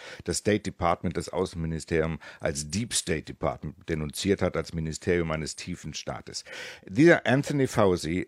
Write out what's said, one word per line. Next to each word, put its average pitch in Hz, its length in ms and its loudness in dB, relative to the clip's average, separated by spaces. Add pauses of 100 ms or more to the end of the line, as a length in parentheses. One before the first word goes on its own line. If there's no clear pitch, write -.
(260)
das 87 140 -2
State 104 240 2
Department, 87 520 0
das 85 140 -4
Außenministerium 80 920 -2 (220)
als 76 280 -4
Deep 104 240 -4
State 78 300 -2
Department 69 520 -6 (120)
denunziert 80 540 0
hat, 87 160 0
als 80 160 -4
Ministerium 82 580 0
eines 78 240 -4
tiefen 80 380 -10
Staates. - 500 -10 (420)
Dieser 151 400 6
Anthony 139 420 2
Fauci, 90 600 2